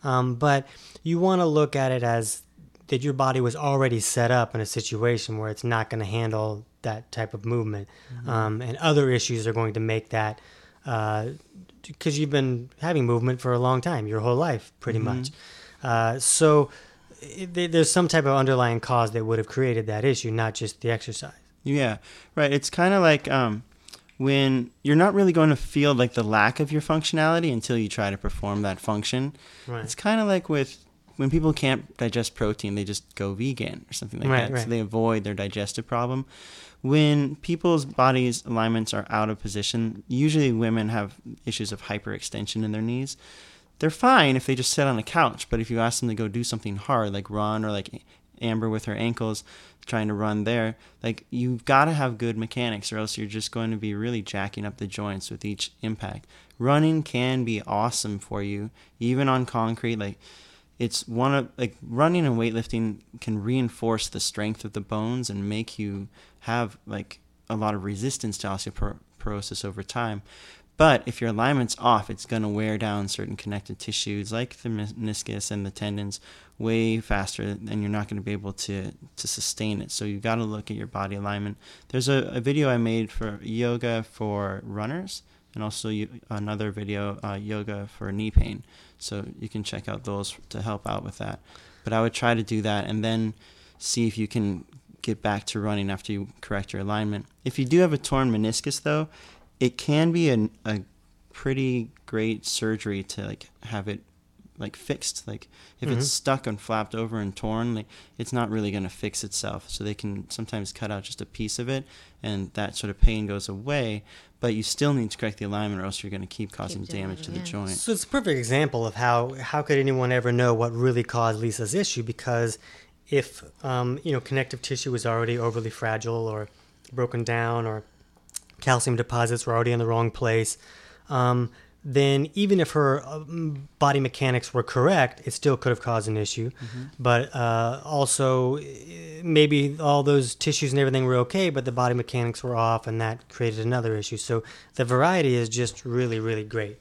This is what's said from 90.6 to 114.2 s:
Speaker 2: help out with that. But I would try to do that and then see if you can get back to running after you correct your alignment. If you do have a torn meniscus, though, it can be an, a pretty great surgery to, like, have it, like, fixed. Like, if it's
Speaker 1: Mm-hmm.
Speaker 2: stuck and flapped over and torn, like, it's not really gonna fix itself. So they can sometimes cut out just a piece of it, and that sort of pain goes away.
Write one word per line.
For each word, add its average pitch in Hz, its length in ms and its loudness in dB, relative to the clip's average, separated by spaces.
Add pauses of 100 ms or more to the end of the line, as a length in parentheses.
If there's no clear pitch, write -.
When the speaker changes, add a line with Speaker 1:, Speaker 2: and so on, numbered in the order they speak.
Speaker 2:
help 104 260 -6
out 104 180 -4
with 98 140 -12
that. - 220 -8 (440)
But 107 100 -4
I 113 80 2
would 113 120 0
try 117 200 2
to 113 80 0
do 107 200 -2
that 104 240 -2
and 107 160 -2
then 113 300 0 (460)
see - 280 0
if 107 120 -2
you 107 100 -2
can 101 380 -2 (340)
get 107 220 -4
back 104 240 -2
to - 140 -4
running 101 300 -2
after 98 220 -6
you 101 160 -4 (140)
correct 101 320 -6
your 98 80 -6
alignment. 104 440 -2 (180)
If - 140 -4
you 139 60 2
do 139 160 4
have 175 140 6
a 139 40 0
torn 131 340 2
meniscus, 110 500 0
though, 151 260 0 (520)
it 127 180 0
can 156 340 4
be 170 180 4
an, 110 200 2 (160)
a 107 140 -2 (520)
pretty 131 580 -2 (160)
great 110 400 -2
surgery 107 560 -2
to, 101 240 -8
like, 104 220 -10 (160)
have 107 240 -6
it, 101 120 -8 (580)
like, 104 180 -10
fixed. - 500 -8
Like, - 220 -12 (320)
if - 80 -4
it's 139 80 0
Speaker 1:
Mm-hmm. 120 60 0
Speaker 2:
stuck 135 440 -2
and 107 140 -6
flapped 110 340 -4
over 113 240 -4
and 98 160 -4
torn, 113 400 -2
like, 107 120 -6 (320)
it's 120 140 -8
not 120 180 0
really 107 200 0
gonna 95 200 -4
fix - 340 -6
itself. 101 460 -8
So - 140 -8
they 104 100 -4
can 101 340 -8
sometimes 107 440 -8
cut 107 180 -8
out 98 140 -6
just - 180 -12
a - 40 -10
piece - 320 -6
of 123 100 -4
it, 135 160 -4 (380)
and 101 320 -4
that 101 220 -4
sort 104 140 -6
of 98 100 -4
pain 107 260 6
goes 101 220 -4
away. 110 540 -4 (380)